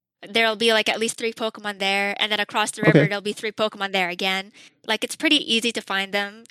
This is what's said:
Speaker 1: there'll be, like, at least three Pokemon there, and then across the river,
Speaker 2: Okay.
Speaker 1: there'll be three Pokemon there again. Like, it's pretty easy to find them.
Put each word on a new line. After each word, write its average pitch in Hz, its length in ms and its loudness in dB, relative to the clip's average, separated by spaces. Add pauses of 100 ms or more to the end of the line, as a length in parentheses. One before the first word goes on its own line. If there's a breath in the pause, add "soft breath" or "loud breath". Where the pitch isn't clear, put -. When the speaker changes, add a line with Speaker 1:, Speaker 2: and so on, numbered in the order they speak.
(220)
Speaker 1:
there'll 220 340 0
be, 226 180 4
like, 214 160 2
at 220 100 0
least 226 180 -4
three 226 160 -4
Pokemon 208 460 -8
there, 196 400 0
and 208 120 0
then 208 80 0
across 214 320 -2
the - 100 -6
river, 208 180 8
Speaker 2:
Okay. 254 80 6
Speaker 1:
there'll 202 140 -2
be 202 120 -4
three 220 180 -8
Pokemon 202 400 -2
there 185 180 0
again. 190 420 -2 (360 soft breath)
Like, 220 160 -2
it's 240 120 -6
pretty 302 220 2 (160)
easy 226 200 2
to 220 80 -4
find 196 320 -4
them. 202 380 -4